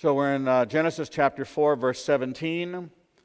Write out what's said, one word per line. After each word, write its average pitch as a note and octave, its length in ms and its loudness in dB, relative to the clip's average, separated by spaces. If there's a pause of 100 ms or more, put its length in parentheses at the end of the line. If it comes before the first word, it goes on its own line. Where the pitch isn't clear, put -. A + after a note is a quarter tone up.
So D3 140 2
we're C#3 200 2
in, C3+ 140 -2
uh, B2+ 160 4
Genesis D#3 440 -2
chapter C#3 360 0
four, D3 320 2
verse B2+ 260 -2
seventeen. E3 880 -4 (340)